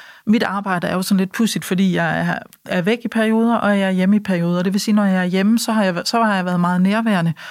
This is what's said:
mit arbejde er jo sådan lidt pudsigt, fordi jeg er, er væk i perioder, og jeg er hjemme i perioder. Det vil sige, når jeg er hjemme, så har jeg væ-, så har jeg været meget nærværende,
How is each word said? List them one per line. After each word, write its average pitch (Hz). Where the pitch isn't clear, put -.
mit 220
arbejde 185
er 170
jo 185
sådan 196
lidt 190
pudsigt, 202
fordi 185
jeg 165
er, -
er 185
væk 220
i 226
perioder, 220
og 202
jeg 190
er 190
hjemme 185
i 202
perioder. 175
Det 190
vil 196
sige, 214
når 208
jeg 190
er 180
hjemme, 196
så 226
har 214
jeg 185
væ-, 175
så 233
har 214
jeg 185
været 180
meget 180
nærværende, 196